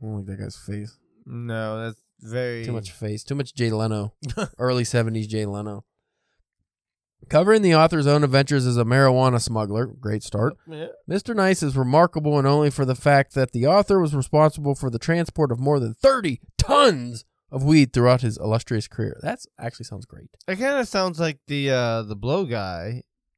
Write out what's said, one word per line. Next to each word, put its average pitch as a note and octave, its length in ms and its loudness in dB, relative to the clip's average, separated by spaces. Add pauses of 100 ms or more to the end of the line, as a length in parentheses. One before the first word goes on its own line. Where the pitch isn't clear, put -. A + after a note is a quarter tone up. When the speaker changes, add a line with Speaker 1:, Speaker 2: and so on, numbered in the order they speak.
Speaker 1:
I - 40 -12
don't G#2+ 100 -8
like G2+ 100 -10
that F#2+ 160 -12
guy's G2 140 -14
face. G#2 420 -14 (280)
Speaker 2:
No, A2+ 580 -8
that's A2+ 160 -12 (200)
very A#2 460 -8
Speaker 1:
Too A#2+ 60 -6
much G#2 180 -10
face. G#2+ 340 -10
Too C#3 100 -8
much C#3 200 -8
Jay A#2 160 -2
Leno. G#2+ 420 -2 (240)
Speaker 2:
<laughs> - 220 -8
Speaker 1:
Early B2 260 0
seventies A2+ 420 -2
Jay G#2+ 200 -4
Leno. G2+ 380 -10 (1400)
Covering G3+ 340 4
the F3 120 6
author's D#3 320 4
own D3 180 4
adventures C#3 420 2
as A#2+ 120 0
a A#2 60 2
marijuana B2+ 560 2
smuggler. A2 460 -4
Great A2 360 -6
start. A2+ 340 -4 (100)
Speaker 2:
Yeah. D#3+ 200 -14 (200)
Speaker 1:
Mister G3+ 280 -6
Nice F#3+ 280 2
is C3+ 140 -2
remarkable D3 640 2
and C3+ 80 2
only D3 240 4
for C#3 160 -2
the B2+ 80 0
fact C#3 400 2
that C3 180 -2
the A#2+ 140 0
author G3 340 4
was D3 160 0
responsible C#3+ 580 2
for C3+ 160 -6
the A#2 80 -4
transport D#3+ 540 -2
of A#2 80 -4
more C#3+ 180 0
than A2+ 160 -4
thirty A#3+ 460 0 (160)
tons D#3 680 2 (280)
of C3+ 100 -4
weed C#3+ 300 6
throughout B2 300 4
his A2+ 160 -2
illustrious G#2+ 500 -2
career. - 340 -8
That's G#3+ 240 -8 (120)
actually A#2 260 -12
sounds G2+ 220 -16
great. - 220 -20 (200)
Speaker 2:
It F#3 80 -4
kinda C4 300 -2
sounds F#3 340 -2
like D#3+ 260 -2
the, C#3 240 -2
uh, A#2 320 0
the G#2+ 140 -10
Blow C#3+ 300 -2
guy. G2+ 560 -8 (360)